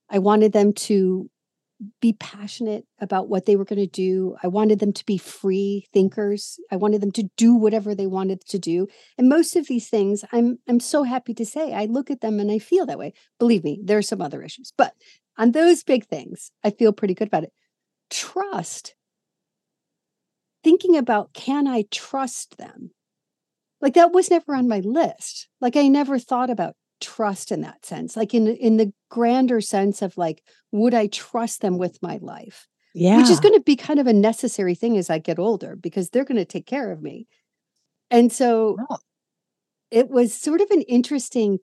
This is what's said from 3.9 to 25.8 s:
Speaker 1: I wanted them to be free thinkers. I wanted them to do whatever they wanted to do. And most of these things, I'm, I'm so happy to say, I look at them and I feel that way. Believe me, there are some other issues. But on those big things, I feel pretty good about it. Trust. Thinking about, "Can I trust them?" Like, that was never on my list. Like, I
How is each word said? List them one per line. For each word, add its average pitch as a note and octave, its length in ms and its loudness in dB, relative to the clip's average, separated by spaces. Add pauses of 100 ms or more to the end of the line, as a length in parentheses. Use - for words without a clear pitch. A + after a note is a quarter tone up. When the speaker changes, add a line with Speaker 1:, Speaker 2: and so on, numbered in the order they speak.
Speaker 1:
I F#3 60 -2
wanted G#3 300 2
them G3+ 160 0
to - 100 -14
be G3 140 -2
free G3 760 -4
thinkers. G3+ 640 -2 (140)
I G3 40 -6
wanted G#3 260 0
them G3+ 100 -4
to A3+ 120 -4 (120)
do A#3 180 6
whatever G#3+ 400 0
they G3 120 -6
wanted F#3+ 400 -4
to G3+ 120 -6
do. F3+ 280 -4 (320)
And B3+ 100 4
most D#4+ 280 2
of D#4 100 -2
these A#3+ 240 -4
things, G3+ 420 0
I'm, A#3+ 340 0
I'm A#3+ 140 2
so D4 220 -2
happy B3 320 -4
to A#3 100 -6
say, D4+ 300 -6
I G#3 100 -2
look A#3 260 -4
at C4 120 -6
them G#3+ 180 -2
and G#3 100 -2
I G#3+ 80 0
feel F4 280 0
that D#3 120 -8
way. - 140 -10 (260)
Believe A#3 240 4
me, D3+ 220 -6
there G#3 140 2
are G#3 40 0
some G3 200 -6
other C#3+ 200 -10
issues. - 320 -20
But - 200 2 (420)
on A#3 160 2
those E4 320 4
big B3+ 220 0
things, - 440 -14 (140)
I G#3 60 2
feel G#3+ 240 2
pretty G3 180 -4
good G#3 160 -4
about D#3+ 160 -2
it. - 80 -18 (560)
Trust. - 840 -10 (1700)
Thinking F4 320 6
about, A#3 360 0
"Can C#4+ 360 -2
I A#3+ 240 0
trust - 640 -8
them?" - 340 -20 (920)
Like, - 140 0
that E4+ 180 8
was F4+ 180 4
never D#4+ 240 0
on B3+ 140 0
my G#3 120 0
list. - 680 -4 (120)
Like, B3 160 0
I C#4+ 120 6